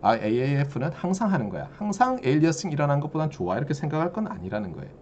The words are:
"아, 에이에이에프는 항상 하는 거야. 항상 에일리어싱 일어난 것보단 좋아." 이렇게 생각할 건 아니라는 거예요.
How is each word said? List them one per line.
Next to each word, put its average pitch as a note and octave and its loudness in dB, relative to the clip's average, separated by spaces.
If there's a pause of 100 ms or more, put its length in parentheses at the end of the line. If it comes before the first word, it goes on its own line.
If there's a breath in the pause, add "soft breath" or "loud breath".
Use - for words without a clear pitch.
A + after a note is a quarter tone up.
"아, G#2+ 6
에이에이에프는 C3+ 0
항상 F#3+ 0
하는 C#3+ 0
거야. C#3+ -8
항상 B3 0
에일리어싱 D#3 2
일어난 C#3+ 2
것보단 D#3 -2
좋아." F#2+ -2
이렇게 C#3+ -2
생각할 D#3 -2
건 A3 -2
아니라는 G2 -6
거예요. C#2 -12 (120)